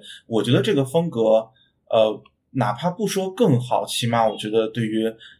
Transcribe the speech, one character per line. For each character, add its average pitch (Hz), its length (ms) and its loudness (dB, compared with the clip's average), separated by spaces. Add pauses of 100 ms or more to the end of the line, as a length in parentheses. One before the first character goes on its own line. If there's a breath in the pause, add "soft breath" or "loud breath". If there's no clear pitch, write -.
(280 loud breath)
我 110 160 0
觉 117 80 0
得 170 100 4
这 214 140 0
个 135 100 2
风 165 240 -2
格， 110 400 2 (400 soft breath)
呃， 110 320 2 (300)
哪 110 220 -2
怕 160 180 -4
不 196 160 -4
说 190 260 -4
更 175 260 2
好， 110 280 -2
起 - 180 -6
码 117 240 2
我 101 80 -8
觉 107 140 -8
得 110 160 2
对 113 180 -4
于 110 260 -2 (280 loud breath)